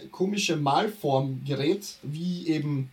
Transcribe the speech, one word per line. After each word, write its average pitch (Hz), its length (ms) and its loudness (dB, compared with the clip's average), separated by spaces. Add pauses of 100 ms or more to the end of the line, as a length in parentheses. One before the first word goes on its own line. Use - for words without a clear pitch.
(120)
komische 196 440 0
Malform 143 920 2
gerät, 147 580 0
wie 175 440 -2
eben 147 460 0